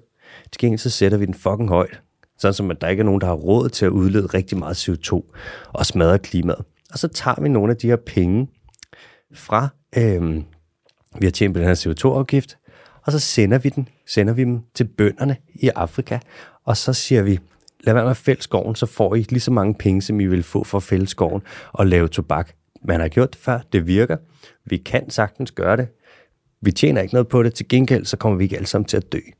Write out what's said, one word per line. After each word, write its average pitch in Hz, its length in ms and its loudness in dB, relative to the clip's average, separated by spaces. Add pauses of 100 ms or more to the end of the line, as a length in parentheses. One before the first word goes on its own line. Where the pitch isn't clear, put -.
(520)
Til - 60 -16
gengæld 113 200 0
så 123 120 -4
sætter 101 280 2
vi 101 80 -2
den 92 80 -4
fucking 104 340 -2
højt, 90 320 0 (380)
sådan 98 160 2
som, 98 160 -4
at 82 100 -8
der 80 80 -4
ikke 95 120 0
er 107 40 2
nogen, 98 160 2
der 92 60 -2
har 90 80 0
råd 101 340 2
til - 180 0
at 90 40 4
udlede 95 360 2
rigtig 95 320 -4
meget 82 180 -6
C - 120 -8
O 90 60 0
to - 380 -4 (360)
og - 180 -4
smadre 90 320 4
klimaet. 87 460 -4 (280)
Og - 60 -14
så 175 100 -4
tager - 320 -4
vi 147 80 0
nogle 113 240 2
af 117 40 -4
de 117 100 -6
her 117 100 2
penge 101 520 0 (880)
fra, 120 340 -2 (280)
øhm, 85 480 0 (760)
vi 95 80 2
har 90 40 2
tjent 98 240 0
på 90 60 0
den 87 80 2
her 90 60 4
C - 120 -2
O 82 60 0
to-afgift, 131 680 0 (440)
og 147 100 -4
så 151 60 0
sender 117 400 2
vi 139 100 -2
den, 131 200 -4 (180)
sender 104 260 2
vi 127 120 0
dem 120 160 -2 (140)
til 127 100 0
bønderne 117 520 0 (180)
i 127 200 0
Afrika, - 440 -4 (460)
og 104 120 2
så - 160 -2
siger 123 300 2
vi, 98 160 2 (460)
"Lad 113 100 4
være 117 100 2
med 127 60 0
at 120 60 -2
fælde - 260 -2
skoven, - 320 -2
så - 120 -4
får 101 280 0
I 117 80 2
lige 123 180 -2
så - 100 -2
mange 104 240 2
penge, 98 280 2
som 104 180 -2
I 95 60 2
vil 90 160 2
få - 220 -4
for - 140 -4
at 92 40 -6
fælde 98 240 0
skoven 92 360 -4 (300)
og 98 140 2
lave 87 220 4
tobak." 80 440 -4 (320)
Man 85 160 0
har 82 80 0
gjort 120 240 2
det - 80 -20
før, 123 200 -4 (120)
det 87 140 0
virker. 107 300 2 (480)
Vi 117 120 -4
kan - 340 -4
sagtens 113 400 -4
gøre 92 260 0
det. 127 120 -2 (720)
Vi 104 120 2
tjener 139 280 2
ikke 95 140 -4
noget 123 140 2
på 123 140 4
det. 117 120 0
Til - 140 -10
gengæld, 123 360 2
så - 120 -6
kommer 104 220 0
vi 95 60 2
ikke 98 120 -2
alle 92 100 -8
sammen 104 200 -2
til 107 100 -2
at - 160 -4
dø. - 60 -4 (220)